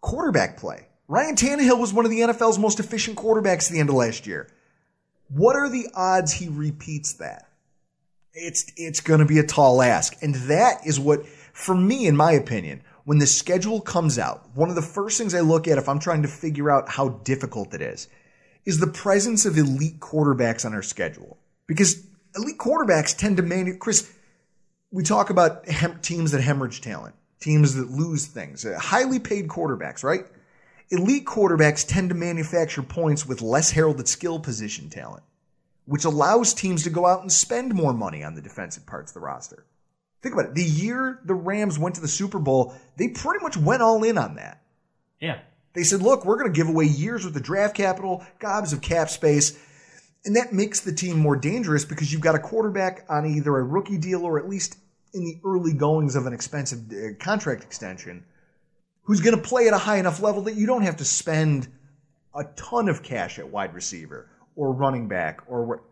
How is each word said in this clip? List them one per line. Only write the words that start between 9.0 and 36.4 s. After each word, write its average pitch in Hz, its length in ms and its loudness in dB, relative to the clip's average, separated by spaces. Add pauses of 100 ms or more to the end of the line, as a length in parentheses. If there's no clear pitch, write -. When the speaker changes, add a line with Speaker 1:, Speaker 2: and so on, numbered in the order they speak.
Speaker 1:
be 151 120 6
a 147 80 6
tall 131 360 6
ask. 123 420 4
And 143 100 0 (160)
that 190 360 4
is 147 140 0
what, 147 260 2 (280)
for - 220 0
me, 208 320 4
in 147 100 6
my 156 140 6
opinion, 101 500 0 (240)
when 147 140 4
the 139 80 4
schedule 190 520 0
comes 165 380 0
out, 73 380 -6
one 160 140 2
of 180 60 -4
the 165 60 0
first 202 380 -4
things 202 160 -2
I 175 60 2
look 160 260 4
at 151 100 4
if 131 100 -2
I'm 139 120 0
trying 156 240 0
to 147 40 0
figure 147 440 -2
out 135 180 2
how 135 200 -2
difficult 113 680 -6
it 76 60 -8
is, 58 260 -10 (580)
is 156 140 0
the 175 80 4
presence 202 580 2
of 170 120 2
elite 147 420 2
quarterbacks 123 680 0
on 110 80 -6
our 101 80 -4
schedule. - 560 -8 (300)
Because 175 400 2 (280)
elite 247 220 -6
quarterbacks 220 580 2
tend 202 220 2
to 180 60 2
manu-, 180 340 -2
Chris, - 340 -2 (800)
we 185 140 -4
talk 196 260 2
about 175 400 2
hem-, 170 320 -2
teams 165 300 -2
that 139 100 0
hemorrhage 131 400 -2
talent, 71 320 -12 (260)
teams 151 360 4
that 127 160 -6
lose 151 340 -4
things, 78 400 -14
uh, 92 140 -6
highly 254 400 0
paid 202 280 -4
quarterbacks, 139 560 -6
right? 165 220 -2 (640)
Elite 190 360 0
quarterbacks 156 640 2
tend 185 220 0
to 180 60 -2
manufacture 165 680 -2
points 151 460 0
with 127 160 -6
less 127 260 2
heralded 151 380 2
skill 165 320 -4
position 110 500 -8
talent, 55 340 -16 (640)
which 147 200 -2
allows 165 480 4